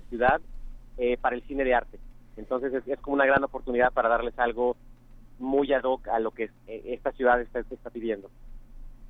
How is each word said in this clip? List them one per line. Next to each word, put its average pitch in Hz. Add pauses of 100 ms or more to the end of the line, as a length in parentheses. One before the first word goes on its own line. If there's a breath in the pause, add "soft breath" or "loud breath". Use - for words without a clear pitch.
ciudad, 127 (600)
eh, 123
para 123
el 123
cine 139
de 127
arte. - (380)
Entonces 127
es, 131
es 135
como 143
una 139
gran 139
oportunidad 123
para 117
darles 117
algo 123 (600)
muy 139
ad 127
hoc 131
a 113
lo 110
que 113
es, - (160)
eh, 110
esta 123
ciudad 123
está, 120
está 120
pidiendo. 110 (800)